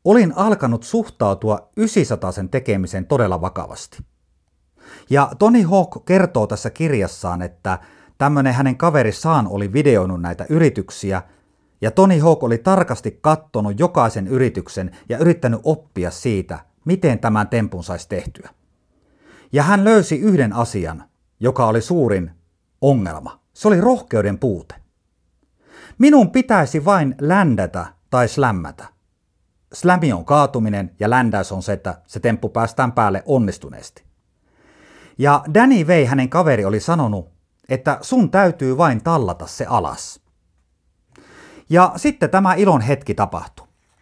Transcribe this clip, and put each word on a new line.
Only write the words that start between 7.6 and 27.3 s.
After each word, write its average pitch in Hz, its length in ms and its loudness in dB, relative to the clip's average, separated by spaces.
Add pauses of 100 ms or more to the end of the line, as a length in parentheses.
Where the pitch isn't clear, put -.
tämmönen 139 360 0
hänen 131 220 0
kaveri 139 360 0
Saan 151 340 0
oli 98 260 -6
videoinut 101 480 2
näitä 87 280 -8
yrityksiä, 104 760 -2 (580)
ja 110 100 -2
Tony 185 280 4
Hawk 160 240 2
oli 117 160 0
tarkasti 180 600 -2
kattonut 107 600 -2
jokaisen 113 480 0
yrityksen 104 680 -4 (120)
ja 117 100 -6
yrittänyt 160 440 0
oppia 98 480 -4
siitä, 92 480 -6 (260)
miten 165 340 0
tämän 107 300 0
tempun 98 360 -4
saisi 87 240 -10
tehtyä. - 420 -12 (1000)
Ja 143 100 2
hän 196 220 2
löysi 202 340 4
yhden 143 340 2
asian, 87 520 -6 (360)
joka 127 260 0
oli 110 140 0
suurin 104 500 -2 (500)
ongelma. 101 600 -2 (120)
Se - 160 -2
oli 185 120 4
rohkeuden 117 580 0
puute. 95 360 -6 (1200)
Minun 262 320 6
pitäisi 185 540 0
vain 165 360 2
ländätä 131 680 0 (240)